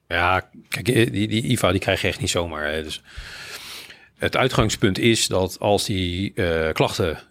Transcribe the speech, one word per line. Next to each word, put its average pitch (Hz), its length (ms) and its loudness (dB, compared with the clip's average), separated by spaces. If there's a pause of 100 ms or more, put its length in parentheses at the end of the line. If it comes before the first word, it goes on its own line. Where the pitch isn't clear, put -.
Ja. 85 80 -4
Ja, 90 340 2 (200)
kijk, 98 180 -6
eh, 113 240 4
die, 107 160 0
die 110 160 0
iva 113 280 2
die 95 80 2
krijg 92 220 0
je 101 60 0
echt 87 120 -2
niet - 100 -2
zomaar, 80 420 -2
hè. 78 120 -4
Dus 76 180 -10 (1160)
het - 200 -2
uitgangspunt 113 600 2
is 113 280 4
dat 92 320 0
als 101 260 2
die, 92 500 -2
eh, 82 380 0
klachten 92 460 0 (120)